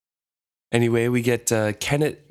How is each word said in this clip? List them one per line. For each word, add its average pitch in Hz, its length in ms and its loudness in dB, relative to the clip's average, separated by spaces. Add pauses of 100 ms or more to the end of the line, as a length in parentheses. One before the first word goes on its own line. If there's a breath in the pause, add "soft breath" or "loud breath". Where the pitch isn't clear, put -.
(720)
Anyway, 117 380 2
we 123 120 0
get, 117 300 -2
uh, 107 220 2
Kenneth 147 440 -2 (140)